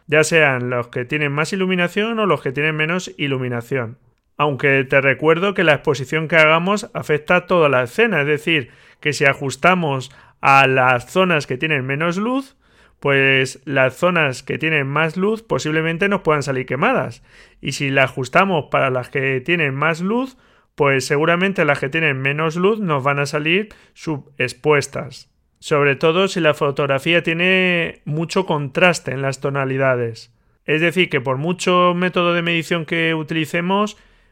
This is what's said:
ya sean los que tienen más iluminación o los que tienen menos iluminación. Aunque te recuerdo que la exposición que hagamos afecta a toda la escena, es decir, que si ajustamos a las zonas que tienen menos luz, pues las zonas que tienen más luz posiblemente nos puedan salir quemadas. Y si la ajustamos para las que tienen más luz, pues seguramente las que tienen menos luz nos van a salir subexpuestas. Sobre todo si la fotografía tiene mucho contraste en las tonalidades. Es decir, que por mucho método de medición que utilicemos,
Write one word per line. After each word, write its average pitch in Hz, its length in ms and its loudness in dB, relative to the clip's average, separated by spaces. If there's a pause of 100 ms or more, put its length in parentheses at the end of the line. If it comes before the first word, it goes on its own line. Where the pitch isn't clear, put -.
ya 151 180 4
sean 135 460 2
los 120 200 -4
que 123 160 -6
tienen 151 260 -2
más 151 200 -4
iluminación 185 680 -2
o 214 80 0
los 147 140 0
que 139 100 -4
tienen 151 240 -2
menos 165 420 -4
iluminación. 127 800 -4 (400)
Aunque 139 460 2
te 139 180 2
recuerdo 160 540 2
que 196 80 0
la 160 100 4
exposición 147 540 -2
que 170 80 0
hagamos 170 580 4
afecta 156 440 0
a 175 100 -2
toda 165 220 4
la 127 140 2
escena, 190 380 0
es 139 60 -2
decir, 147 420 0 (300)
que 147 140 -2
si 143 120 0
ajustamos 139 840 0 (300)
a 139 260 6
las 127 440 2
zonas 180 360 0
que 127 100 -4
tienen 151 280 -2
menos 160 320 -2
luz, 254 400 -4 (420)
pues 135 640 2
las 131 320 2
zonas 160 460 0
que 135 140 -6
tienen 151 300 -2
más 156 300 -2
luz 214 260 -2
posiblemente 160 640 -2
nos 196 140 -2
puedan 151 200 0
salir 131 240 -4
quemadas. 151 560 -2 (380)
Y 151 140 -6
si 139 160 -4
la 135 160 2
ajustamos 165 680 0
para 135 180 2
las 127 200 -4
que 135 320 -2
tienen 151 340 -2
más 156 240 -2
luz, 233 380 -4 (360)
pues 135 320 2
seguramente 170 600 0
las 143 140 0
que 139 100 -4
tienen 147 320 0
menos 151 340 -2
luz 196 240 0
nos 156 240 -2
van 143 160 0
a 143 60 0
salir 160 440 -2 (240)
subexpuestas. 135 1400 -4 (300)
Sobre 143 380 2
todo 170 320 2
si 185 100 -6
la 156 140 4
fotografía 143 680 0
tiene 175 840 0
mucho 160 400 -4
contraste 156 640 0
en 131 100 -6
las 135 200 -4
tonalidades. 131 920 -2 (300)
Es 151 160 0
decir, 175 300 2
que 147 100 -2
por 131 180 -2
mucho 180 560 2
método 175 400 0
de 175 80 -2
medición 170 440 -2
que 165 280 -2
utilicemos, 170 840 -2 (340)